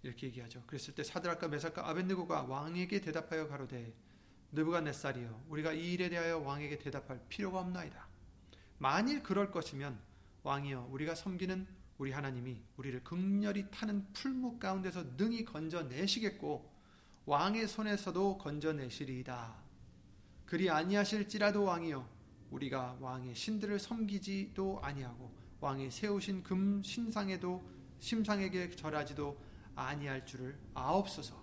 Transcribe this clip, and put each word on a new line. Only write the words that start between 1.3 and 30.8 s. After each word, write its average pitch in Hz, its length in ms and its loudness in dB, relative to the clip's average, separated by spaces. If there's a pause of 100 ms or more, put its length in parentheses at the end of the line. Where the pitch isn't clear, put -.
메삭과 156 420 -2
아벳느고가 170 540 2
왕에게 170 580 0
대답하여 160 460 0
가로되, 127 460 -8 (580)
"느부갓네살이여, 143 1000 0
우리가 156 240 0
이 170 200 0
일에 180 160 2
대하여 165 300 2
왕에게 147 400 -2
대답할 139 500 -6
필요가 185 300 0
없나이다. 180 480 -4 (720)
만일 220 420 4
그럴 196 300 4
것이면 139 480 -2 (440)
왕이여, 139 480 0
우리가 151 240 0
섬기는 185 520 0 (300)
우리 135 140 0
하나님이 127 500 -2 (160)
우리를 131 260 -4
극렬히 196 680 2
타는 202 420 -2
풀무 254 460 -2
가운데서 185 440 0 (140)
능히 220 260 2
건져내시겠고 160 1300 0 (540)
왕의 196 420 4
손에서도 196 680 2
건져내시리이다. 131 1300 -2 (840)
그리 175 240 4
아니하실지라도 202 920 6
왕이여, 165 440 2 (440)
우리가 131 500 -2
왕의 127 320 -6
신들을 208 460 0
섬기지도 196 1040 0
아니하고 123 520 -6 (240)
왕이 135 300 0
세우신 196 540 0
금 196 400 4
신상에도, 190 840 0 (320)
신상에게 196 720 2
절하지도 147 720 -2 (320)
아니할 135 500 -2
줄을 131 320 -8 (180)
아옵소서." 156 680 2